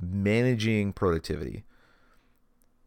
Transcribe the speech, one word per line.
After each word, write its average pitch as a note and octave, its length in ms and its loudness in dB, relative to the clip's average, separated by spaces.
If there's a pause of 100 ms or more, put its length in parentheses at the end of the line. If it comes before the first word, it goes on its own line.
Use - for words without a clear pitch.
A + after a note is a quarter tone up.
managing G#2+ 920 0
productivity. D#2 720 -2 (1200)